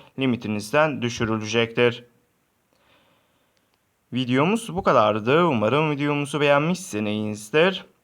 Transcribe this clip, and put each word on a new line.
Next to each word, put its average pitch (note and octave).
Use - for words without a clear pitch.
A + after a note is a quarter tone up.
limitinizden A#2+
düşürülecektir. A#2
Videomuz C3+
bu F#3+
kadardı. A#2
Umarım C#3+
videomuzu C#3+
beğenmişsinizdir. C#3+